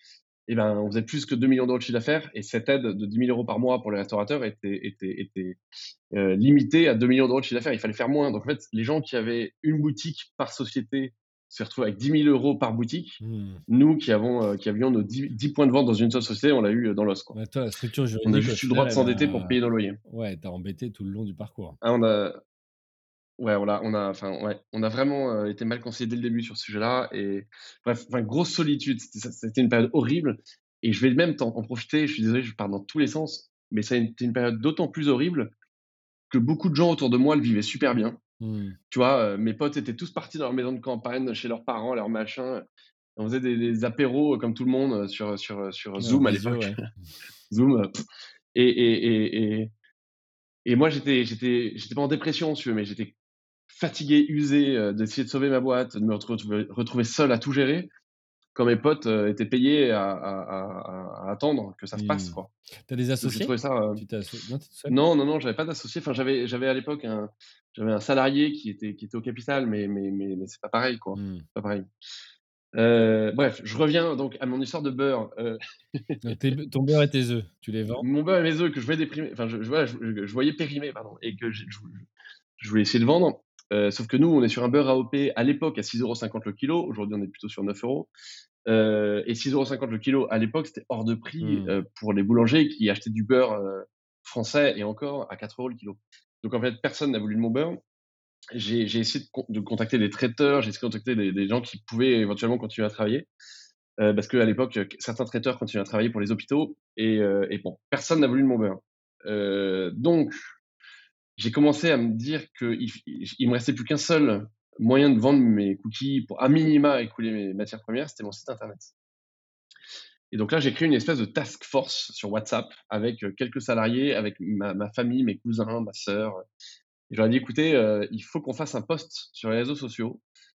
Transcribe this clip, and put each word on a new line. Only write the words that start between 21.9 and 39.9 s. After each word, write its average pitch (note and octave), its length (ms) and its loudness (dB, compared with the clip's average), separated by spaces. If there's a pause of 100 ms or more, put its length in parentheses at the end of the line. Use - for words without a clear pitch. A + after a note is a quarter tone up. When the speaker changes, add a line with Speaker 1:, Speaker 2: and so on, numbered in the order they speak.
Speaker 1:
on A#2+ 100 4
a, G#2 300 2 (1080)
ouais, A2+ 160 0
on G2+ 140 0
a, G#2 160 0
on G#2+ 100 0
a, G2+ 160 0
enfin, F#2+ 320 -8
ouais, G#2 160 -4 (140)
on A2 100 -2
a A2 60 2
vraiment, C3+ 440 0
euh, G#2 140 -2
été G#2 180 -4
mal A#2 160 -2
conseillé A#2 280 -6
dès A#2+ 80 -4
le A#2+ 60 -4
début A#2 200 -2
sur A2 140 -12
ce - 80 -10
sujet-là. A2+ 480 -2
Et G2 340 -4 (380)
bref, A#2+ 240 -2
enfin, B2 140 -2
grosse B2+ 280 -2
solitude. C#3+ 500 0
C'était, - 200 -16
ça, B2 100 -10
c'était A2+ 300 -4
une B2 80 6
période A#2+ 240 4
horrible. C3+ 460 0 (440)
Et A2+ 100 2
je G2 140 -2
vais B2 80 4
même E3 220 4
t'en, A#2 200 -2
en A#2 60 -4
profiter. B2 460 -2
Je D3 60 -6
suis A2+ 80 -2
désolé, A#2 200 2
je A2+ 140 -8
pars G2+ 120 -4
dans G2 120 -4
tous B2 180 -8
les D3 80 4
sens. - 460 -6 (180)
Mais G#2+ 120 -2
ça B2 120 -2
a B2 40 4
été A#2 260 -2
une A#2+ 80 0
période A#2+ 280 0
d'autant D#3 280 0
plus D3+ 200 -2
horrible C#3 440 0 (800)
que C3+ 80 2
beaucoup D3 300 2
de D#3 60 0
gens E3+ 160 4
autour C#3+ 200 2
de A#2+ 60 4
moi D3 200 6
le C#3+ 60 2
vivaient A2 200 2
super B2+ 320 0
bien. A#2 240 0 (220)
Speaker 2:
Hmm. G#2+ 300 -6 (200)
Speaker 1:
Tu - 80 -4
vois, B2+ 200 4
euh, G#2 200 0
mes A2 160 0
potes D3 220 -4
étaient A#2 180 -6